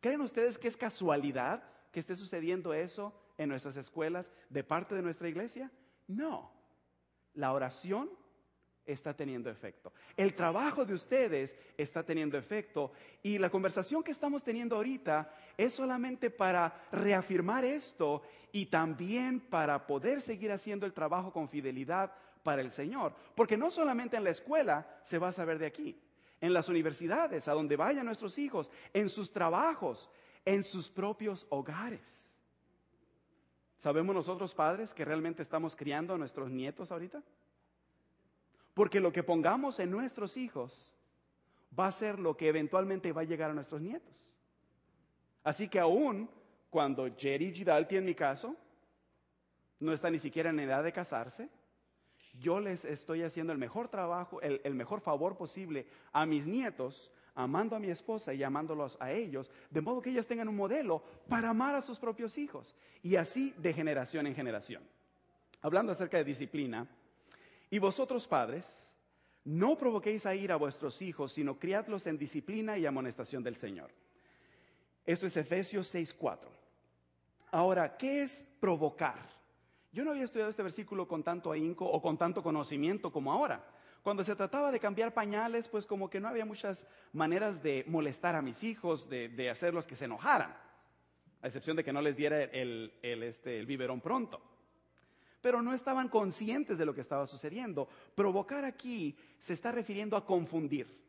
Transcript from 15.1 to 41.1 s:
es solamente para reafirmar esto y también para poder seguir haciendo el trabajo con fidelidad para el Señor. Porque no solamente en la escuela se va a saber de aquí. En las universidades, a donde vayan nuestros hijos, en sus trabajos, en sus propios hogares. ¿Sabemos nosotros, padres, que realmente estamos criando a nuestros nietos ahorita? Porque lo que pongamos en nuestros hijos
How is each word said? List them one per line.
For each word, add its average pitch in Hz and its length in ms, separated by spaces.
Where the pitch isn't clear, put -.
es 240 180
solamente 254 560
para 180 600
reafirmar 190 720
esto 175 580
y 202 160
también 180 760
para 147 460
poder 180 340
seguir 214 300
haciendo 202 360
el 185 80
trabajo 175 380
con 156 160
fidelidad 143 640
para 143 200
el 127 80
Señor. 180 440
Porque 220 200
no 302 140
solamente 254 460
en 214 80
la 185 60
escuela 190 720
se 170 140
va 180 100
a 180 40
saber 165 260
de 156 80
aquí. - 340
En 175 120
las 170 160
universidades, 170 800
a 147 60
donde 151 240
vayan 247 300
nuestros 220 320
hijos, 262 320
en 202 140
sus 185 240
trabajos, 185 800
en 196 200
sus 180 240
propios 202 600
hogares. 165 720
¿Sabemos 160 380
nosotros, 180 400
padres, 185 400
que 160 100
realmente 160 380
estamos 160 340
criando 151 380
a 170 40
nuestros 135 320
nietos 135 400
ahorita? 190 320
Porque 208 240
lo 180 140
que 175 100
pongamos 190 560
en 180 120
nuestros 226 460
hijos 156 560